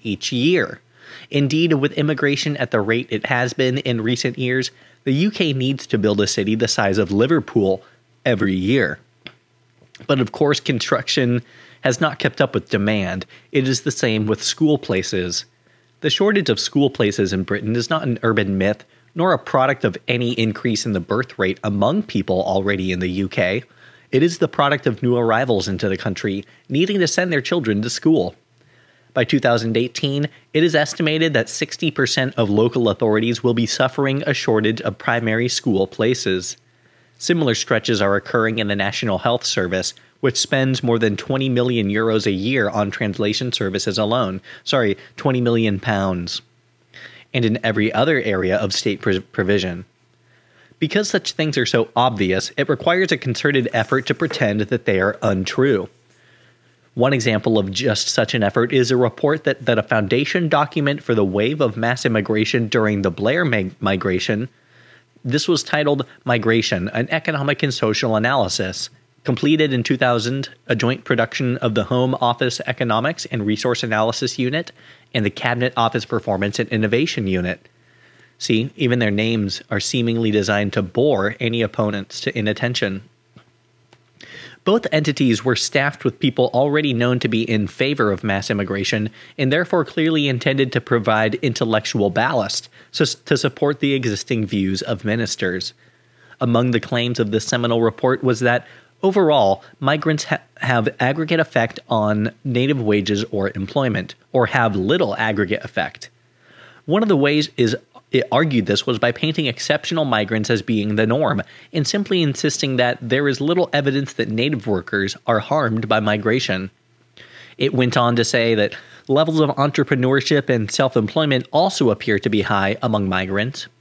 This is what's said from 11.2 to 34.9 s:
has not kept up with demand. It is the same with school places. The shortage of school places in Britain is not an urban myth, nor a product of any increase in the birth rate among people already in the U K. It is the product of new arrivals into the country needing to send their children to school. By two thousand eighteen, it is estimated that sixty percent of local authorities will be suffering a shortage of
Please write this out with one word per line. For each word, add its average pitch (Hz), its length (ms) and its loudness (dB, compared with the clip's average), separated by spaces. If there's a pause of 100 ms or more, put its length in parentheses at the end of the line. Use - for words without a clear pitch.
has 131 180 2
not 156 180 0
kept - 220 -2
up 139 140 2
with - 160 -4
demand. 98 560 0 (260)
It 131 160 2
is 131 140 -2
the 147 80 -2
same 110 360 0
with 107 160 0
school 151 360 2
places. 92 640 -4 (560)
The 156 100 0
shortage 196 380 0
of 110 120 0
school 143 280 2
places 113 440 0
in 95 100 -2
Britain 104 340 -4
is 117 140 -4
not 160 140 -2
an 120 180 -2
urban 104 340 0
myth, 98 280 0 (300)
nor 175 180 2
a 143 60 2
product 131 460 0
of 95 140 -2 (100)
any 120 240 0
increase 113 540 -2
in 110 60 -2
the 95 80 0
birth 113 380 -4
rate 95 260 0
among 110 400 2
people 92 380 0
already 95 500 0
in 90 80 -4
the 90 100 -2
U 95 180 -2
K. 95 360 -2 (480)
It 131 100 4
is 170 160 0
the 160 100 2
product 143 380 0
of 113 160 0
new 123 140 2
arrivals 113 520 2
into 98 200 -2
the 95 100 0
country 98 460 -4 (260)
needing 185 300 0
to 165 80 2
send 180 220 0
their 143 120 0
children 110 400 0
to 117 80 -6
school. 131 440 2 (800)
By 127 100 2
two 139 160 2
thousand 113 360 2
eighteen, 139 520 -2 (240)
it 156 100 2
is 165 120 2
estimated 156 580 0
that 120 160 0
sixty - 420 -4
percent 131 460 0
of 107 140 2
local 113 380 2
authorities 110 540 0
will 120 120 2
be 117 120 0
suffering 135 600 -2
a 139 80 0
shortage 110 480 0
of 101 160 -6